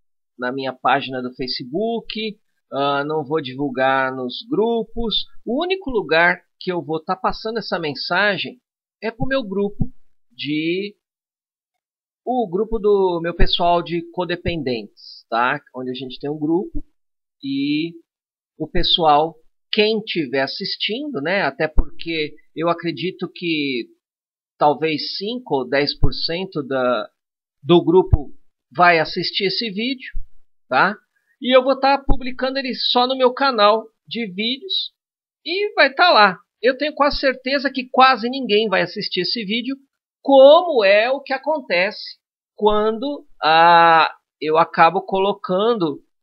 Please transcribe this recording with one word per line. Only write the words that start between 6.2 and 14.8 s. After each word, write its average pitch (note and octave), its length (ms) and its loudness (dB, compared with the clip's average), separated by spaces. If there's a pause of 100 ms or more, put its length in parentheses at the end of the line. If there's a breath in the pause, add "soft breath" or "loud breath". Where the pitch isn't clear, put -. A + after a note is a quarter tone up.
que - 140 -6
eu F3 100 -4
vou D#3 220 -6
tá F#3 140 -4
passando A3 420 -6
essa F#3+ 180 -6
mensagem F3 840 -4 (420)
é A3 80 -6
pro C4 160 -2
meu C4+ 160 -2
grupo G3+ 480 -2 (400)
de, E3 640 -4 (1300)
o A#3+ 220 -2
grupo G#3+ 300 -2
do F#3+ 420 2
meu E3+ 140 -4
pessoal F3 480 4
de E3+ 260 -6
codependentes, E3+ 1200 -6